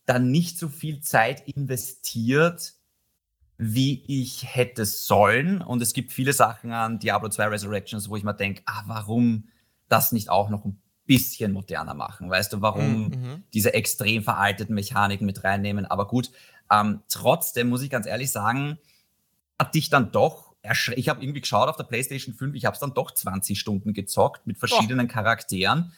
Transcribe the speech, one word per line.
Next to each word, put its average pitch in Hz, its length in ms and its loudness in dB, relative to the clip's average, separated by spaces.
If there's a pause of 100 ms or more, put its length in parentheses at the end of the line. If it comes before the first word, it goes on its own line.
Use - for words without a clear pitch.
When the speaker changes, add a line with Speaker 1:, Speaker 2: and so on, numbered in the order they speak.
Speaker 1:
da 127 140 4
nicht 135 400 2
so 170 100 -6
viel 151 300 -8
Zeit 127 480 2
investiert, 135 1300 0 (840)
wie 123 500 0
ich 131 360 -4 (120)
hätte 123 300 -2
sollen. 113 760 4
Und 120 200 -2
es 117 120 -2
gibt - 180 -6
viele 135 220 0
Sachen 117 380 2
an 113 280 -2
Diablo 104 300 0
zwei 104 180 0
Resurrections, 101 640 -4
wo 104 80 -6
ich 101 60 -6
mir 104 100 -2
denk, 98 320 -4
„Ah, 107 220 -8
warum 110 600 0 (420)
das 110 220 4
nicht 104 180 -2
auch 104 200 2
noch 104 160 -4
ein 98 160 -8 (240)
bisschen 117 460 2
moderner 95 420 -6
machen?“ - 360 -10
Weißt 92 240 0
du, 101 80 -4
warum 110 480 2
Speaker 2:
Mhm, - 20 -2 (100)
mhm. 135 220 -10 (100)
Speaker 1:
diese 110 200 2
extrem 107 500 0
veralteten 104 520 0
Mechaniken 101 500 0
mit 98 180 -4
reinnehmen? 101 420 0
Aber 98 220 -2
gut, 123 240 -2 (400)
ähm, 104 380 4
trotzdem 123 600 2
muss 123 140 0
ich 139 60 -6
ganz 117 180 -2
ehrlich 120 240 -4
sagen, 135 480 -2 (800)
hat - 160 0
dich 156 140 2
dann 131 220 4
doch - 520 0
erschre-, 113 320 -4
ich 127 120 -2
hab 147 140 -2
irgendwie 139 200 -6
geschaut 120 280 2
auf 160 80 -6
der - 60 -10
PlayStation 123 500 -6
fünf, 143 220 -6
ich 120 100 -6
hab's 101 140 -2
dann 143 160 -4
doch - 160 -2
zwanzig 98 480 -2
Stunden 104 340 -2
gezockt - 540 0
mit 117 120 -6
Speaker 2:
Boah. 120 80 0
Speaker 1:
verschiedenen 123 400 2
Charakteren. 113 920 0